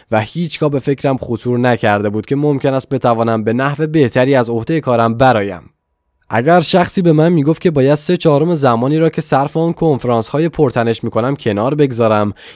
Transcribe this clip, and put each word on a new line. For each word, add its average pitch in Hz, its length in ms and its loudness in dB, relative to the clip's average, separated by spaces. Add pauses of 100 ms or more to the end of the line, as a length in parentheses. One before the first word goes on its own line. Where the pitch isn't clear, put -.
(100)
و 110 100 2
هیچگاه 156 500 -4
به 143 80 -2
فکرم 135 380 -2
خطور 120 420 -4
نکرده 107 520 0
بود 107 160 -6
که 139 100 -2
ممکن 143 380 0
است 131 140 -4
بتوانم 117 560 0
به 113 80 0
نحو 143 340 -2
بهتری 139 480 2
از 120 160 2
عهده 117 300 -2
کارم 117 340 0
برایم.» 107 560 0 (600)
اگر 143 300 2
شخصی 180 420 0
به 170 100 4
من 156 200 4
می‌گفت 156 280 0
که 180 100 0
باید 143 240 2
سه 180 220 -2
چهارم 160 380 2
زمانی 135 440 0
را 175 100 2
که 160 120 -6
صرف 143 360 -2
آن 165 160 0
کنفرانس‌های 143 760 0
پرتنش 120 560 0
می‌کنم 120 320 -2
کنار 113 380 -2
بگذارم 113 580 0 (240)